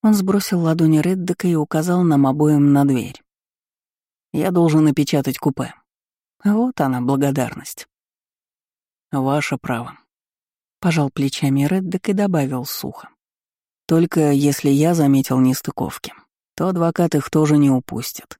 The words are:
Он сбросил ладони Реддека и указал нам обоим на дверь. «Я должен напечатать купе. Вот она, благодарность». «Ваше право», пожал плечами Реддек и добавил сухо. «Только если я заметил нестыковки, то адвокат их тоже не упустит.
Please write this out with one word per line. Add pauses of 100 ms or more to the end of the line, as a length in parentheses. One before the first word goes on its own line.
Он
сбросил
ладони
Реддека
и
указал
нам
обоим
на
дверь. (1080)
«Я
должен
напечатать
купе. (680)
Вот
она,
благодарность». (1200)
«Ваше
право», (880)
пожал
плечами
Реддек
и
добавил
сухо. (760)
«Только
если
я
заметил
нестыковки, (440)
то
адвокат
их
тоже
не
упустит.